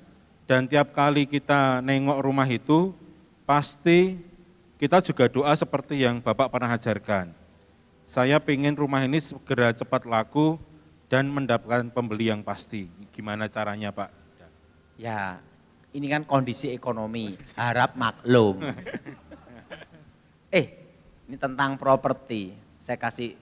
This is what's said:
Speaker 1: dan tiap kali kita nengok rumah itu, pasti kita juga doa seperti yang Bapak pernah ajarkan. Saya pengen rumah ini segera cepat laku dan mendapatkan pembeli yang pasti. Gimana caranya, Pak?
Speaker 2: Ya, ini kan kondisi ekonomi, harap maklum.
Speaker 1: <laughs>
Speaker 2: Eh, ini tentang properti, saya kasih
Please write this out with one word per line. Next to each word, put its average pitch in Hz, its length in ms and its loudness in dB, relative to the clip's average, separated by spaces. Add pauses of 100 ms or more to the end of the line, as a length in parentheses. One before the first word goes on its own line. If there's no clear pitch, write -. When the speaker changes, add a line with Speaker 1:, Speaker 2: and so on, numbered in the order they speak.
(480)
Speaker 1:
dan 127 160 4
tiap 143 320 2
kali 143 320 2
kita 139 560 2
nengok 139 400 0
rumah 131 240 2
itu, 156 480 2 (480)
pasti 175 720 2 (640)
kita 175 240 4
juga 131 240 4
doa 143 240 2
seperti 143 480 -2
yang 120 240 0
Bapak 120 240 0
pernah 120 240 -2
ajarkan. 104 560 -2 (800)
Saya 135 320 2
pengen 143 320 0
rumah 139 320 0
ini 143 160 0
segera 123 560 -2
cepat 123 320 -4
laku 147 480 0 (560)
dan 135 160 2
mendapatkan 120 640 -2
pembeli 110 400 -2
yang 104 80 -4
pasti. 101 480 -10 (240)
Gimana 107 400 -8
caranya, 104 400 -6
Pak? 98 160 -8 (880)
Speaker 2:
Ya, 104 480 -8 (480)
ini 143 160 -8
kan 151 160 -2
kondisi 131 480 -2
ekonomi, 113 640 -6 (160)
harap 120 480 -2
maklum. 113 640 4
Speaker 1:
<laughs> 139 80 -6 (1800)
Speaker 2:
Eh, - 400 -2 (400)
ini 135 80 -14
tentang 135 400 -2
properti, 123 800 0 (240)
saya 123 160 -6
kasih 117 460 -8